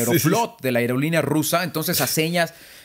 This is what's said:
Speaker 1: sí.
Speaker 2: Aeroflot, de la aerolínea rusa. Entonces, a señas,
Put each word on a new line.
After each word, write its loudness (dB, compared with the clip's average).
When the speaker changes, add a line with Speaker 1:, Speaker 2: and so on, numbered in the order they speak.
Speaker 1:
sí. 0
Speaker 2:
Aeroflot, 0
de -2
la 2
aerolínea 0
rusa. 0
Entonces, -4
a 0
señas, 0